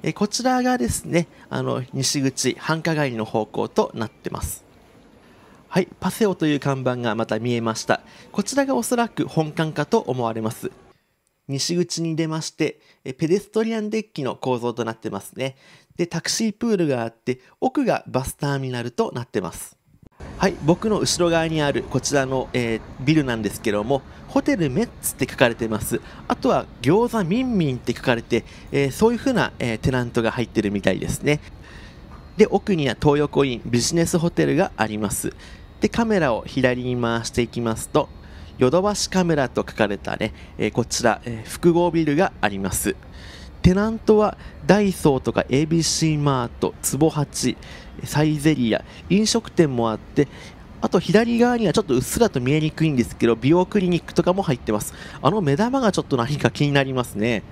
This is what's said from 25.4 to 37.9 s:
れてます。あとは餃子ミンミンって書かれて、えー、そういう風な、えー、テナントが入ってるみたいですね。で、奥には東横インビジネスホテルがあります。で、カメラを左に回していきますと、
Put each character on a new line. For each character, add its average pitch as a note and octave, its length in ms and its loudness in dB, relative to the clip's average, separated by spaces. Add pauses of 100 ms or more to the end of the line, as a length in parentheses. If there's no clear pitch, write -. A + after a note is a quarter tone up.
れ A2+ 60 -2
て A2+ 120 -2
ま G#2+ 140 -2
す。 - 200 -2 (260)
あ - 80 0
と - 140 0
は C#3+ 180 2 (160)
餃 A3+ 340 2
子 G3+ 60 0
ミ G3 180 0
ン B3 160 0
ミ D3 160 2
ン B2 40 -4
っ - 20 -8
て A#2+ 160 -4
書 - 80 -14
か B2+ 100 4
れ A#2 80 0
て、 A#2 240 0 (260)
え C#3 140 2
ー、 C3 60 -2
そ A3 180 4
う A#3+ 40 2
い - 20 0
う - 20 -4
風 C4+ 160 0
な、 D#3+ 240 2
え A#2 180 -2
ー、 - 40 -10
テ - 100 0
ナ B2+ 140 0
ン A#2 80 -6
ト A#2+ 100 0
が A2 100 0
入 A#2+ 120 -4
っ A2 40 -4
て - 140 -2
る G2+ 100 0
み G2+ 120 -4
た G2 80 -4
い F#2 80 -4
で - 100 -8
す - 140 -8
ね。 D3 160 0 (1000)
で、 G3 80 8
奥 G3 300 0
に D3 120 0
は A2+ 140 0
東 D3 160 4
横 C#3+ 260 2
イ B2+ 120 0
ン A2 100 -10
ビ A#2+ 160 2
ジ - 140 -2
ネ E3+ 100 4
ス E3 140 0
ホ E3 100 0
テ D#3+ 160 0
ル C#3 100 2
が F3 220 2
あ A2 80 0
り G#2+ 140 -6
ま G#2 100 -2
す。 - 240 -4 (480)
で、 - 80 2
カ A#3 160 0
メ G#3+ 140 2
ラ C3 160 2
を F#2+ 100 -6
左 B2 380 0
に B2 120 -2
回 A#2 300 0
し - 60 -8
て B2 100 0
い A2+ 60 0
き - 120 -8
ま A2+ 160 0
す - 140 -10
と、 - 180 2 (520)